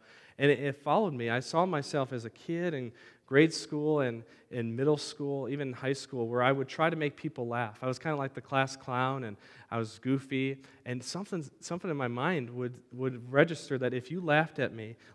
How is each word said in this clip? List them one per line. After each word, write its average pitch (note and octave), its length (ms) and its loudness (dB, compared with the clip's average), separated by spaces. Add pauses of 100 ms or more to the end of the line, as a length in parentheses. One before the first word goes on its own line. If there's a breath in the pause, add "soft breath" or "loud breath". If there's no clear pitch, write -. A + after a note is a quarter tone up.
(380 loud breath)
And C#3+ 120 6
it, B2 80 4
it C#3 180 -2
followed F3 360 2
me. A#2 160 -2
I A#2+ 120 0
saw E3 260 2
myself C#3 480 -2
as A#2 100 -6
a A#2 60 -8
kid E3+ 420 -4
in B2+ 200 -6 (340 loud breath)
grade D#3 260 8
school D3+ 480 0
and A#2 240 0 (260 loud breath)
in A#2 240 -4
middle C#3+ 220 4
school, C#3 540 -6
even C#3 240 -4
high C3+ 180 -2
school, B2 360 -4
where B2 140 2
I C3 80 6
would C#3 160 2
try D#3+ 220 2
to E3+ 80 0
make D3 200 -2
people C3 300 -6
laugh. A#2 360 -4
I C3 40 -4
was B2+ 120 -2
kinda D#3 180 -4
like C3+ 160 -4
the B2 80 -10
class C3+ 340 0
clown, C3 500 -2
and G#2 120 -10 (340 loud breath)
I A#2 80 -2
was A2 200 -6
goofy. C3+ 640 -2 (240 loud breath)
And B2 180 -6
something, F3 400 -8 (160)
something F3+ 300 -6
in D3 60 -2
my C3 120 0
mind B2+ 420 0
would, B2 300 -6 (120)
would B2 380 -6
register C#3+ 480 4
that B2 140 0
if B2 180 -6
you F#3 120 -4
laughed D#3 360 4
at B2+ 140 0
me, A2+ 240 -12 (180 loud breath)